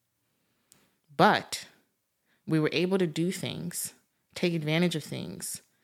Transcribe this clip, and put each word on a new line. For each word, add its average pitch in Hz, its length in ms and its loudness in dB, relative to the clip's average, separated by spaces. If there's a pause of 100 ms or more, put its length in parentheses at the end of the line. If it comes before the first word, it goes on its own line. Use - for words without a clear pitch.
(1160)
But 165 500 4 (800)
we 156 120 2
were 151 140 2
able 180 260 2
to 180 80 4
do 160 240 0
things, - 640 -8 (400)
take 175 180 0
advantage 160 440 2
of 147 80 -6
things, - 580 -10 (220)